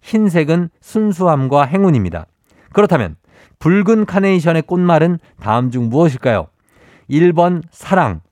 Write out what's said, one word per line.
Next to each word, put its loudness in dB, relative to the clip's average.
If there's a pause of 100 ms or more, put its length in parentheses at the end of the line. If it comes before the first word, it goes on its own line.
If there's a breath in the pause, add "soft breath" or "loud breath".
흰색은 0 (120)
순수함과 0
행운입니다. 0 (480 soft breath)
그렇다면 0 (440 soft breath)
붉은 2
카네이션의 0
꽃말은 0 (220 soft breath)
다음 -2
중 -4
무엇일까요? 0 (600 soft breath)
일 2
번 0 (100)
사랑 -2 (100)